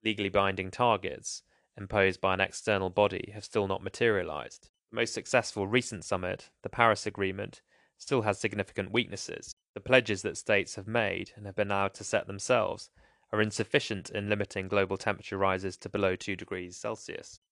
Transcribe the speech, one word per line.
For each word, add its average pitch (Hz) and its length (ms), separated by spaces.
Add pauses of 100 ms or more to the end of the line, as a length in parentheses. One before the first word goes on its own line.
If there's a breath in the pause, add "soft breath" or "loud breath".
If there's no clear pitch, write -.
Legally 104 260
binding 95 420
targets - 680 (340)
imposed 98 460
by 95 140
an 92 60
external 95 480
body 98 440
have 104 100
still 101 240
not 92 160
materialized. 90 840 (220)
The 113 60
most 113 160
successful 107 540
recent 110 380
summit, 92 460 (100)
the - 80
Paris 113 380
Agreement, 98 540 (360 soft breath)
still 131 240
has 104 180
significant 98 520
weaknesses. - 600 (200)
The - 60
pledges 117 420
that 98 160
states 101 380
have 98 120
made 98 480
and 104 120
have 95 80
been 101 160
allowed 98 240
to - 80
set - 240
themselves 104 640 (400 soft breath)
are 107 100
insufficient 107 680
in 104 180
limiting 101 380
global 98 300
temperature 98 400
rises 95 400
to - 120
below 98 260
two 95 200
degrees 90 420
Celsius. - 640 (120)